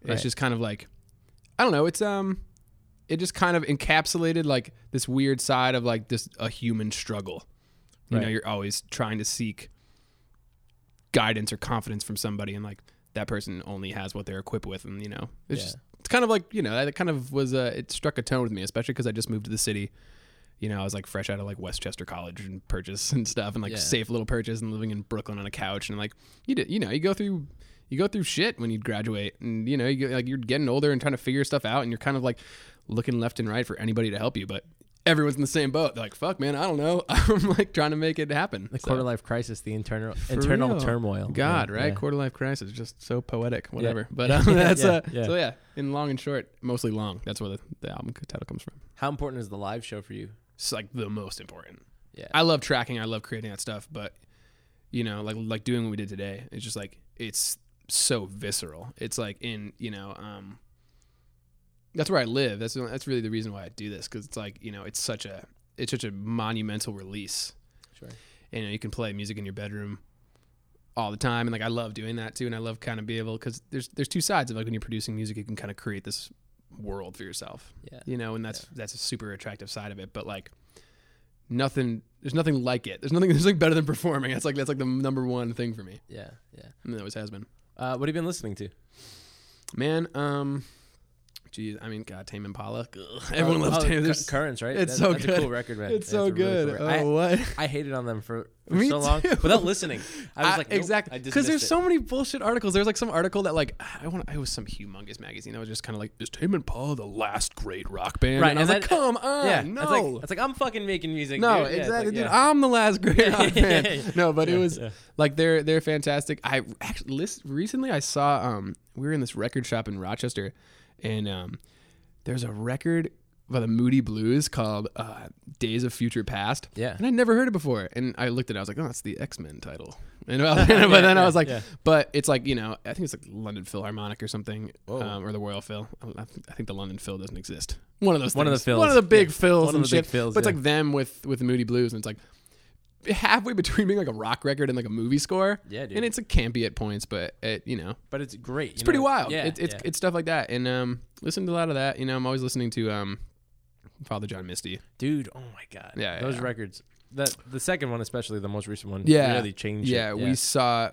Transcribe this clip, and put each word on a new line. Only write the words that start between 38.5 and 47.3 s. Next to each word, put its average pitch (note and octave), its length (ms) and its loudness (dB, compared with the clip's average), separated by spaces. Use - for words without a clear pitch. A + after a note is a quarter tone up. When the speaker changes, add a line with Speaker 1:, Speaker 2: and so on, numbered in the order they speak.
Speaker 2:
The C3 80 -6
Speaker 1:
So - 100 -4
Speaker 2:
quarter C3 140 2
life A#2+ 200 0
crisis, A#2 400 -4
the G#2+ 100 -6
internal, A2 420 -4
Speaker 1:
For - 200 -2
Speaker 2:
internal D3 360 4
Speaker 1:
real. F#3+ 100 2
Speaker 2:
turmoil. A2+ 480 0
Speaker 1:
God, C#3 420 2
Speaker 2:
Yeah, G2+ 60 -4
Speaker 1:
right? B2+ 100 0
Speaker 2:
yeah. D3+ 80 0
Speaker 1:
Quarter C#3+ 240 -2
life C3+ 160 -2
crisis, C3 360 -4
just A#2 300 -12
so B2 220 -2
poetic, A#2+ 480 -2
Speaker 2:
Yeah. - 60 -8
Speaker 1:
whatever. A2+ 320 0
Speaker 2:
<laughs> - 40 -12
Speaker 1:
But, B2 180 0
um, C#3+ 180 8
Speaker 2:
Yeah, G3+ 60 10
Speaker 1:
that's, F3 300 8
uh, E3+ 160 8
Speaker 2:
yeah. A#2+ 140 0
Speaker 1:
so E3 120 2
yeah, C#3+ 160 2
in C#3 180 -4
long C#3+ 180 -2
and C3+ 100 -2
short, C#3 300 -4
mostly B2 300 -2
long. G#2+ 340 -4
That's G2+ 160 -6